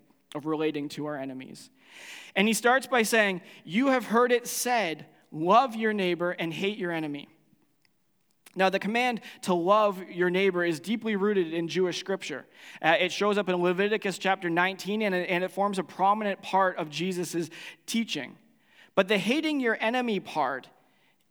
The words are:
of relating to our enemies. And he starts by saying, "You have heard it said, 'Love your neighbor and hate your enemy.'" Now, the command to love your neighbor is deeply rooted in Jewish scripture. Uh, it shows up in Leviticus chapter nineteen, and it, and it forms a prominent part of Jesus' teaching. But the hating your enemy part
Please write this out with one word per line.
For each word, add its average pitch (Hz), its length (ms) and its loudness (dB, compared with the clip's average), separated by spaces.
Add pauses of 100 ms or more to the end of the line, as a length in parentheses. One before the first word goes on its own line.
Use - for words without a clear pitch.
(360)
of 143 100 -8
relating 151 440 -2
to 147 160 -8
our 147 100 -6
enemies. 135 520 -12 (680)
And 196 100 6
he 220 80 4
starts 247 320 4
by 240 160 2
saying, 208 400 2 (220)
"You 226 240 0
have 254 180 2
heard 240 240 4
it 240 160 2
said, 190 600 -2 (260)
'Love 214 420 4
your 220 180 0
neighbor 175 380 0
and 165 240 -6
hate 196 240 -4
your 175 140 -4
enemy.'" 151 360 -6 (1300)
Now, 190 160 4
the 190 80 0
command 233 420 0 (220)
to 190 100 0
love 190 560 2
your 175 220 0
neighbor 180 340 2
is 165 140 0
deeply 220 380 -4
rooted 190 360 0
in 170 140 -2
Jewish 175 320 0
scripture. 185 480 -8 (340)
Uh, 160 200 4
it 180 100 0
shows 202 260 2
up 196 120 -2
in 185 80 0
Leviticus 190 600 0
chapter 190 320 0
nineteen, 185 540 0
and 202 120 0
it, 180 140 -2
and 180 140 0
it 185 80 -4
forms 196 300 -2
a 160 40 -2
prominent 202 560 0
part 190 360 2
of 165 120 -4
Jesus' 170 600 -4 (340)
teaching. 160 540 -6 (560)
But 190 140 4
the 208 100 4
hating 294 400 0
your 233 220 0
enemy 226 400 0
part 135 480 -4 (640)